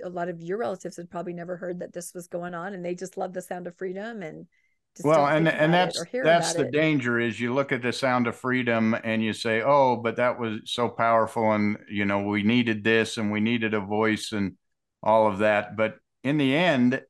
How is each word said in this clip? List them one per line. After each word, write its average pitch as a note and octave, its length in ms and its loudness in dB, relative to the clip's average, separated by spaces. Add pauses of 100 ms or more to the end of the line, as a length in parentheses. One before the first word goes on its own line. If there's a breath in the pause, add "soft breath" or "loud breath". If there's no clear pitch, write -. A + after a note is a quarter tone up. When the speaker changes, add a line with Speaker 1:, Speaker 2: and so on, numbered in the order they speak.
Speaker 1:
a F3+ 40 -10
lot F3 200 -6
of E3+ 120 -10
your F3 160 -6
relatives A3 380 -6
had F3 140 -14
probably F3 240 -8
never F3 240 -10
heard F3+ 220 -8
that - 120 -12
this F3 220 -14
was F3+ 140 -14
going F3 260 -10
on, F3 200 -10
and F3+ 120 -10
they F3+ 100 -6
just F#3 220 -12
love F#3 160 -6
the F3+ 80 -8
Sound F3+ 260 -10
of F3 100 -14
Freedom G3 460 -8
and D#3 240 -14 (480)
just - 120 -4
Speaker 2:
Well, D3+ 180 6
Speaker 1:
don't C#3+ 100 4
Speaker 2:
and, D#3+ 120 4
Speaker 1:
think - 140 2
Speaker 2:
and D#3+ 100 6
Speaker 1:
about F3 100 6
it F#3 40 4
Speaker 2:
that's, E3+ 160 -4
Speaker 1:
or E3+ 40 -8
hear B3 180 -4
Speaker 2:
that's E3 300 4
Speaker 1:
about E3+ 80 0
Speaker 2:
the B2+ 60 0
Speaker 1:
it. A#2+ 60 -8
Speaker 2:
danger, C#3+ 440 2
is A#2 220 0
you A#2+ 140 -2
look C#3 180 0
at B2+ 100 0
the A#2+ 120 -2
Sound B2 340 2
of A2+ 80 -2
Freedom A#2+ 580 0 (120)
and A2+ 180 -2
you A2 80 0
say, A2 300 -2
"Oh, C3 340 4
but A2+ 220 -2
that B2 200 0
was A2+ 280 -4
so A#2+ 240 -2
powerful, A2+ 640 2
and, G#2 240 0 (120)
you G2+ 160 -2
know, G2+ 180 0
we G#2 200 0
needed A2+ 400 2
this, A2 340 2
and G#2+ 140 -2
we G#2+ 80 -2
needed A2 340 0
a A2 60 0
voice," G#2+ 540 -2
and G2 240 -4 (440)
all A2 260 4
of G2 120 -2
that. G#2 380 0
But A2 180 -2 (280)
in C#3+ 140 0
the C3+ 160 2
end, C3 560 2